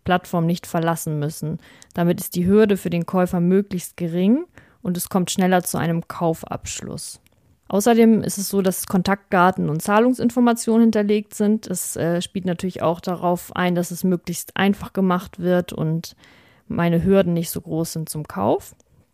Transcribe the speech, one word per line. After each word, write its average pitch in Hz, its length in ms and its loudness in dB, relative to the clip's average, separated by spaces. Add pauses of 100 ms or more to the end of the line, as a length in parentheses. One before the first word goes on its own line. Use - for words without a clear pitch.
Plattform 180 420 -2
nicht 175 200 -2
verlassen 165 520 -2
müssen. 151 400 -6 (340)
Damit 175 280 0
ist - 140 -10
die 180 120 0
Hürde 202 320 4
für 185 100 -6
den 170 160 -2
Käufer 180 360 0
möglichst 185 580 0
gering 185 460 2 (360)
und 180 160 -4
es - 140 -8
kommt 180 200 0
schneller 185 340 2
zu - 120 -6
einem 170 320 -2
Kaufabschluss. - 1120 -6 (460)
Außerdem 226 560 6
ist - 140 -4
es 196 140 -6
so, 196 100 0
dass 185 260 0
Kontaktdaten 185 840 2
und 160 100 -4
Zahlungsinformationen 233 1040 2
hinterlegt 214 520 2
sind. 214 320 0
Es, - 300 -6
äh, 170 240 0
spielt 180 240 -6
natürlich 185 380 -4
auch 170 180 0
darauf 175 560 -4
ein, 180 180 2
dass 175 160 0
es 175 140 -8
möglichst 175 520 -2
einfach 190 360 0
gemacht 185 480 -2
wird 180 320 0
und 160 420 -4 (540)
meine 170 340 0
Hürden 190 300 4
nicht 170 180 -2
so - 120 -8
groß 165 320 -4
sind 160 160 -8
zum 151 180 -8
Kauf. 226 480 -2 (380)